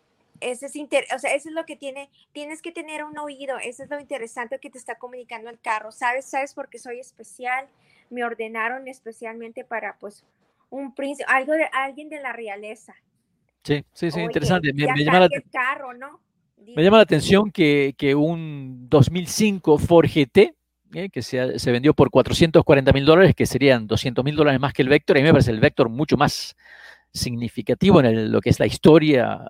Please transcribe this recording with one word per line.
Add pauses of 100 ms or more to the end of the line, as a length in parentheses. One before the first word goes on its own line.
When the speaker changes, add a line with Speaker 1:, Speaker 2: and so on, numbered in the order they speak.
(420)
Speaker 1:
ese
es
inter-, (100)
o
sea,
eso
es
lo
que
tiene, (240)
tienes
que
tener
un
oído,
eso
es
lo
interesante
que
te
está
comunicando
el
carro.
¿Sabes?
¿Sabes
por
qué
soy
especial? (420)
Me
ordenaron
especialmente
para,
pues, (440)
un
príncipe,
algo
de,
alguien
de
la
realeza. (680)
Speaker 2:
Sí,
sí,
sí,
Speaker 1:
Oye,
Speaker 2:
interesante.
Me,
Speaker 1:
ya
Speaker 2:
me
llama
la
Speaker 1:
cambia
el
carro,
¿no? (560)
Speaker 2:
me
llama
la
atención
que,
que
un
dos
mil
cinco
Ford
G
T, (400)
eh,
que
se,
se
vendió
por
cuatrocientos
cuarenta
mil
dólares,
que
serían
doscientos
mil
dólares
más
que
el
Vector,
a
mí
me
parece
el
Vector
mucho
más (560)
significativo
en
el,
lo
que
es
la
historia,